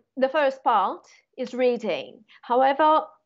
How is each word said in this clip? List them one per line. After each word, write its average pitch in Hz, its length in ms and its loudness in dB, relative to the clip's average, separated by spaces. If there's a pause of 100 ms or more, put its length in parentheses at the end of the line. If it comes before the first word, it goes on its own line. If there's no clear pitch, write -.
(160)
the 269 120 0
first 269 340 -2
part 233 440 0 (300)
is 247 180 -10
reading. 220 680 -4 (200)
However, 285 640 2 (200)